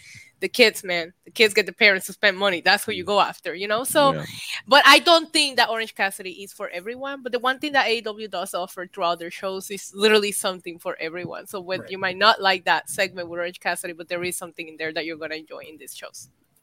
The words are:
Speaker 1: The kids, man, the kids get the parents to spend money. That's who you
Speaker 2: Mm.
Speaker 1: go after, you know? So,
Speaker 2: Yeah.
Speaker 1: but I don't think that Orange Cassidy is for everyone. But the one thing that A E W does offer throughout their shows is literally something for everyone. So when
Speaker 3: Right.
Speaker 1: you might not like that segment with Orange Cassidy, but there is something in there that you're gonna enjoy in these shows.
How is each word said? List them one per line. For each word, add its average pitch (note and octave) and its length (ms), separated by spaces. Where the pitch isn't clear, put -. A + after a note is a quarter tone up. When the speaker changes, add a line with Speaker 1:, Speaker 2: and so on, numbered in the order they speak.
Speaker 1:
The F#3+ 80
kids, A3 340
man, F3 300
the E3+ 60
kids G#3+ 240
get G#3 120
the F3 60
parents G3+ 340
to G3 60
spend G3 240
money. G3 260
That's G3 220
who A3 80
you F3+ 120
Speaker 2:
Mm. - 20
Speaker 1:
go G3+ 140
after, D#3 340
you G3 140
know? A3+ 160
So, C#4+ 300
Speaker 2:
Yeah. D3+ 100
Speaker 1:
but C4+ 200
I C#4+ 120
don't E4 340
think C#4 240
that A#3 120
Orange A3 260
Cassidy G3 480
is G3 100
for - 180
everyone. B3+ 520
But A#3+ 100
the A#3+ 60
one B3+ 220
thing D4+ 120
that B3+ 140
A A3+ 120
E - 20
W G#3+ 260
does F#3+ 280
offer F3+ 380
throughout F3 280
their E3+ 100
shows F#3+ 400
is - 240
literally G#3 380
something F#3 460
for - 200
everyone. E3+ 480
So G3 140
when F3+ 220
Speaker 3:
Right. F#3 80
Speaker 1:
you F#3+ 80
might F#3 180
not G#3 240
like F#3+ 240
that E3 240
segment F3+ 400
with E3+ 100
Orange F3 220
Cassidy, F3 320
but E3 160
there F3 160
is F3+ 120
something E3+ 300
in D#3 120
there D#3+ 160
that D#3+ 100
you're D#3+ 140
gonna D#3 180
enjoy D3+ 240
in D#3 160
these C3+ 180
shows. - 360